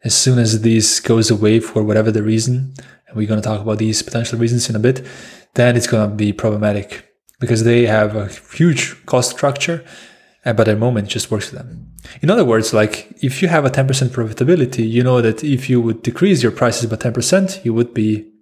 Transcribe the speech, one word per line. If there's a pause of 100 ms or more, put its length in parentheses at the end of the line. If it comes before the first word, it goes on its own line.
As
soon
as
this
goes
away
for
whatever
the
reason, (320)
and
we're
gonna
talk
about
these
potential
reasons
in
a
bit, (520)
then
it's
gonna
be
problematic (360)
because
they
have
a (260)
huge (100)
cost
structure, (640)
uh,
but
at
the
moment
it
just
works
for
them. (360)
In
other
words,
like, (140)
if
you
have
a
ten
percent
profitability,
you
know
that
if
you
would
decrease
your
prices
by
ten
percent,
you
would
be (160)